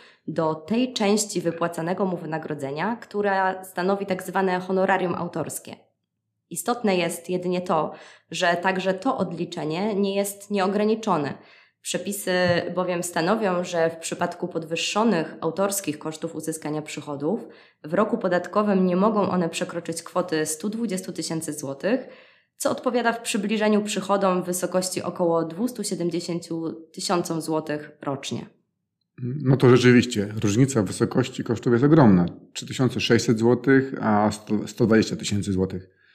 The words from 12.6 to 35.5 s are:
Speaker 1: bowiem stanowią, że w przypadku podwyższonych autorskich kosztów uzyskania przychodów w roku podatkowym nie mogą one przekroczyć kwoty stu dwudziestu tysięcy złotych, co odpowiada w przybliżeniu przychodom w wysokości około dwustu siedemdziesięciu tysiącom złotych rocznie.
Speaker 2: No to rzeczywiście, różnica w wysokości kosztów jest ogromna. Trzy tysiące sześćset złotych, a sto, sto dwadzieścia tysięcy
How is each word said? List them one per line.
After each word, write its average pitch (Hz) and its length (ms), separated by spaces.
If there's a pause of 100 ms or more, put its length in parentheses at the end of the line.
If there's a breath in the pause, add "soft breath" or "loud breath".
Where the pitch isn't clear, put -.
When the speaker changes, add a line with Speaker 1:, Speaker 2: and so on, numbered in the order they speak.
Speaker 1:
bowiem 180 280
stanowią, 180 600
że 165 260
w 165 80
przypadku 175 500
podwyższonych 165 920
autorskich 165 580
kosztów - 360
uzyskania 156 460
przychodów 151 640 (360 soft breath)
w 151 100
roku 214 240
podatkowym 190 680
nie 180 100
mogą 226 340
one 180 200
przekroczyć 170 540
kwoty 165 420
stu 202 240
dwudziestu 185 440
tysięcy 160 400
złotych, 160 540 (500 soft breath)
co 277 140
odpowiada 233 420
w 233 80
przybliżeniu 214 600
przychodom 190 640
w - 20
wysokości 180 580
około 165 420
dwustu 208 380
siedemdziesięciu 170 880 (220)
tysiącom 175 480
złotych 151 600
rocznie. 139 440 (800)
Speaker 2:
No 131 340
to 127 120
rzeczywiście, 120 640 (100)
różnica 113 400
w - 20
wysokości - 580
kosztów 120 300
jest 120 120
ogromna. 117 400 (280)
Trzy - 140
tysiące - 320
sześćset 117 400
złotych, 123 640
a 107 300
sto, - 360
sto - 180
dwadzieścia 107 300
tysięcy 101 380